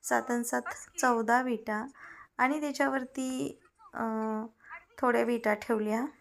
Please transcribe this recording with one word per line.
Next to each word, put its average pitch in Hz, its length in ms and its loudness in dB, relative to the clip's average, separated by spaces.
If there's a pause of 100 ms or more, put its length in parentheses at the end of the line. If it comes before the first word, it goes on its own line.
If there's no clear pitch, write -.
सात 240 280 0
आणि 240 120 0
सात 240 180 -2 (400)
चौदा 233 400 4
विटा 220 460 -2 (500)
आणि 269 220 2
त्याच्यावरती, 269 1000 -2 (340)
अ, - 100 -4 (960)
थोड्या 240 260 4
विटा 226 300 2
ठेवल्या 214 520 0 (160)